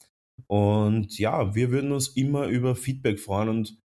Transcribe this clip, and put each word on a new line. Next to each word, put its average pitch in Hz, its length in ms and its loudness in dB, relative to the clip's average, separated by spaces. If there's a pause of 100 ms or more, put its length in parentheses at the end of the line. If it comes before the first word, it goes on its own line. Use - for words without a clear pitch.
(480)
Und 104 680 2
ja, 107 360 0
wir 120 160 0
würden 139 220 0
uns 131 160 -2
immer 139 380 0
über 123 280 0
Feedback 127 460 -4
freuen 101 280 -2
und 110 300 -4 (140)